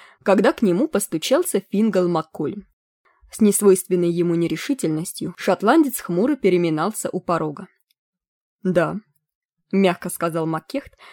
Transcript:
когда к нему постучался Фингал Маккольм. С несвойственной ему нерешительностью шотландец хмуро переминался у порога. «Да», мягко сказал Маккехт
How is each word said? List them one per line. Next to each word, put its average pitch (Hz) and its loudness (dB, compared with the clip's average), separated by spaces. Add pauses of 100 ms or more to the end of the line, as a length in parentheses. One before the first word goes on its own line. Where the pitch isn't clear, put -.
(220)
когда 202 4
к - -20
нему 202 2
постучался 202 -2
Фингал 190 0
Маккольм. 170 -6 (640)
С - -8
несвойственной 190 4
ему 170 0
нерешительностью 165 -4
шотландец 240 2
хмуро 214 0
переминался 175 0
у 180 -6
порога. 170 -4 (920)
«Да», 175 0 (720)
мягко 190 0
сказал 165 -4
Маккехт 160 -8 (160)